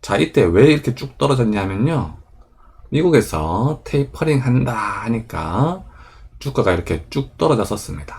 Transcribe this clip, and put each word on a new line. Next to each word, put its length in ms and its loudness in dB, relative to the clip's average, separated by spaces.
자, 160 -4
이때 260 2
왜 260 6
이렇게 240 0
쭉 220 -12
떨어졌냐면요. 1000 0
미국에서 920 2
테이퍼링 560 0
한다 340 0
하니까 1120 -4
주가가 340 0
이렇게 380 -4
쭉 260 -6
떨어졌었습니다. 840 -2